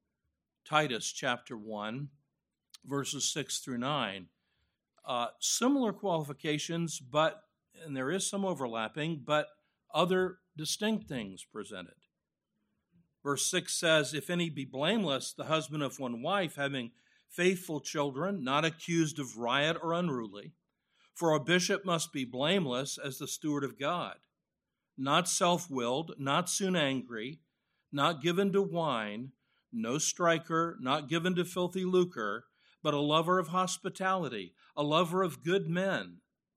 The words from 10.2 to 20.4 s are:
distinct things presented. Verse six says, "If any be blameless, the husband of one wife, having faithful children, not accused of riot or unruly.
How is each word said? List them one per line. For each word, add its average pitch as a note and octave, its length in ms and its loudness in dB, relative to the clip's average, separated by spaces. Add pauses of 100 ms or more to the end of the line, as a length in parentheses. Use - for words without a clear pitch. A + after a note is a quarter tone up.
distinct G#3 540 -2
things G#2 360 -8
presented. F#2+ 500 -12 (1300)
Verse C#3 240 0
six - 280 0
says, D#3 380 4
"If D3 160 -6
any F3 220 0
be C3+ 160 -6
blameless, C#3+ 640 0
the - 140 -10
husband D3+ 360 0
of C3+ 160 -4
one A#2+ 220 -6
wife, F3 360 -2
having C#3 360 -4 (340)
faithful F3+ 540 0
children, D3 640 -2
not C#3+ 220 2
accused D#3+ 520 2
of A#2 200 -8
riot C#3 440 2
or E3 120 0
unruly. B2+ 580 -2 (640)